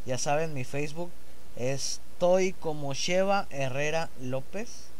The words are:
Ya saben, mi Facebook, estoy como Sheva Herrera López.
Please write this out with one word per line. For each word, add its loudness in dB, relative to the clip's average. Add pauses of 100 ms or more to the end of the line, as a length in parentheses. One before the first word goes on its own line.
Ya -2
saben, 0
mi -2
Facebook, -2 (420)
estoy 2
como 0
Sheva 2
Herrera 0 (120)
López. -2 (140)